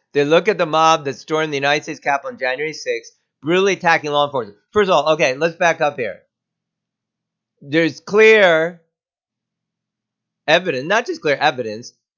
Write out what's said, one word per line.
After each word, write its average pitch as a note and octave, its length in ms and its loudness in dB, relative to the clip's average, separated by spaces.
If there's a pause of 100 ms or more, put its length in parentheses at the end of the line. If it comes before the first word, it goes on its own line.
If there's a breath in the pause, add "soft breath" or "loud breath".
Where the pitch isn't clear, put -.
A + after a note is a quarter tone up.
(120)
They C#3+ 140 0
look E3+ 220 4
at G3 100 0
the F3 80 0
mob D#3+ 400 2
that C3 100 -6
stormed D#3 360 -4
the C#3+ 40 -4
United C#3+ 280 -2
States D3+ 160 -12
Capitol C#3 320 -4
on A#2 60 -16
January C3 360 -6
sixth, A#2+ 380 -8 (280)
brutally F#3 320 0
attacking D#3+ 380 0
law D3 160 2
enforcement. A#2 320 -8 (140)
First G3+ 180 0
of F3+ 40 4
all, D#3 200 2
okay, D3+ 200 2
let's D#3+ 220 -4
back E3 240 0
up D3 180 -2
here. G#2+ 220 -8 (1400)
There's D3 380 -2
clear F#3 840 2 (1600)
evidence, D#3 400 -2
not A3 200 -2
just F4 160 -10
clear C#3+ 140 0
evidence, B2 580 -4 (240)